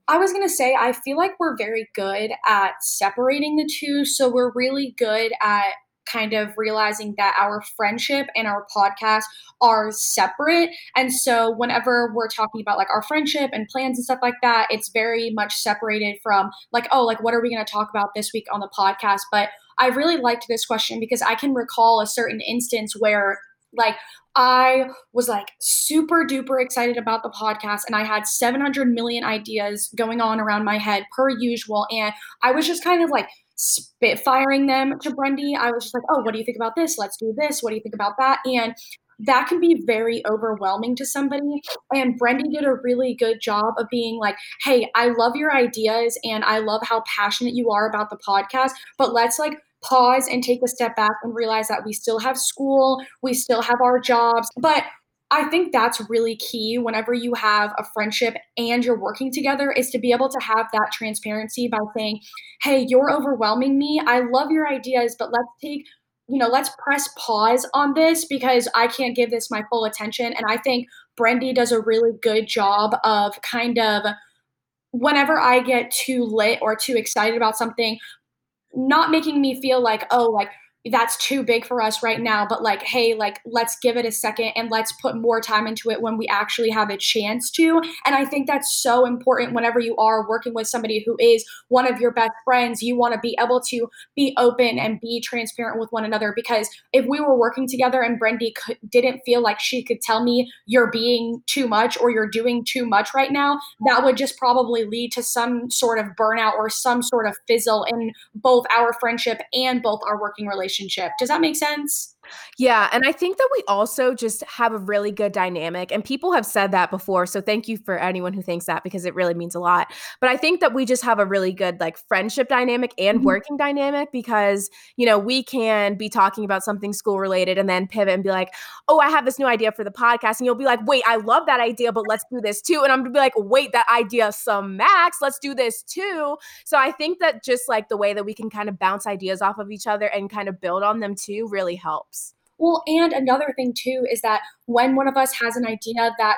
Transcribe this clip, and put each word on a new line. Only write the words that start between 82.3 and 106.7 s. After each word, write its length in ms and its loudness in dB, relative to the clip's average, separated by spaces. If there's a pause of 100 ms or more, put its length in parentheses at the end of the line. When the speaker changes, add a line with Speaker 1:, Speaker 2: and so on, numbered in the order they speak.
Speaker 1:
but 160 -4
like, 220 -2
"Hey, 320 2
like, 320 -4
let's 340 -2
give 160 2
it 80 0
a 60 -4
second 460 -4
and 120 -4
let's 320 -2
put 140 -2
more 260 0
time 280 -2
into 220 -6
it 120 -4
when 160 -2
we 80 -4
actually 440 0
have 200 0
a 60 -4
chance 560 -2
to." 280 4 (240)
And 120 4
I 80 2
think 240 -2
that's 340 -2
so 240 6
important 480 0
whenever 240 2
you 200 0
are 300 2
working 260 -4
with 120 -4
somebody 400 -2
who 140 0
is 240 6 (240)
one 180 4
of 140 0
your 100 2
best 220 0 (120)
friends. 380 2
You 140 -2
wanna 240 2
be 200 -4
able 200 2 (100)
to 180 -4 (280)
be 200 2
open 440 2
and 200 -2
be 200 -6
transparent 580 -6
with 140 -6
one 120 -4
another, 300 -2
because 340 -2 (240)
if 140 6
we 140 0
were 180 4
working 300 0
together 340 2
and 180 0
Brendy 360 0
cou-, 180 -10 (140)
didn't 360 2
feel 160 4
like 200 0
she 240 -4
could 180 -4
tell 220 0
me, 260 2 (160)
"You're 240 4
being 560 0
too 220 0
much 320 2
or 100 4
you're 180 0
doing 360 -2
too 220 -4
much 280 0
right 160 0
now," 300 0 (260)
that 160 4
would 140 4
just 200 -4
probably 480 2
lead 280 -4
to 100 -4
some 480 -2
sort 300 0
of 60 -4 (140)
burnout 340 2
or 140 -2
some 340 0